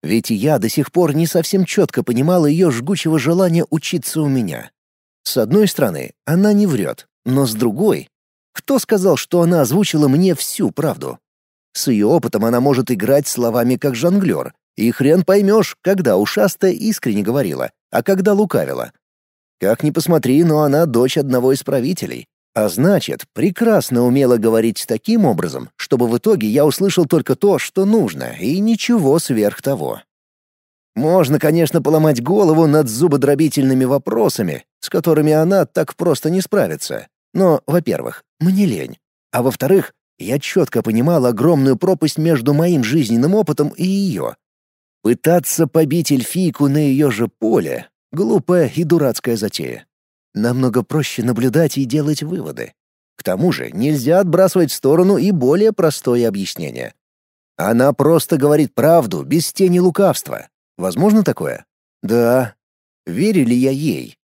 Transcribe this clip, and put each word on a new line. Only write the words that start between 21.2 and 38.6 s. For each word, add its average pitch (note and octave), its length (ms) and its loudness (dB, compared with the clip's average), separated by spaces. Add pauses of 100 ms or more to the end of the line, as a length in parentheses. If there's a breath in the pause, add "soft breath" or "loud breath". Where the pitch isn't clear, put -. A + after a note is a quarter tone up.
из C3+ 100 -4
правителей, C3 640 -6 (260)
а G#2+ 140 -2
значит, A2 680 -2
прекрасно F3 680 0
умела B2 340 2
говорить A2+ 500 0
таким G#3+ 380 0
образом, D#2+ 520 -4
чтобы B2 300 -2
в A#2 100 0
итоге D3+ 300 0
я C3+ 180 2
услышал E3+ 400 0
только C#3 300 0
то, G3 240 2
что - 260 -2
нужно, G#2 540 -2
и C3 200 -2
ничего G#3 600 0
сверх G#2+ 420 -2
того. D2+ 400 -6 (920)
Можно, D3+ 460 2
конечно, D#3+ 420 0
поломать D3+ 400 2
голову E3 460 2
над D3 220 2
зубодробительными C3+ 960 0
вопросами, C3 800 -2 (160)
с - 80 -14
которыми D#3 420 0
она E3 340 2
так - 300 -6
просто D#3+ 340 -2
не F#3 120 -2
справится. D#2+ 680 -4 (260)
Но, E3+ 320 2
во-первых, G#2 580 -4 (180)
мне F#3+ 240 2